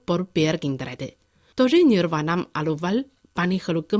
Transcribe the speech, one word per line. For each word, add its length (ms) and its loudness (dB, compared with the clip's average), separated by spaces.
பொறுப்பேற்கின்றது. 1000 -2
தொழில் 320 6
நிறுவனம் 520 0
அலுவல் 420 -2
பணிகளுக்கு 640 -2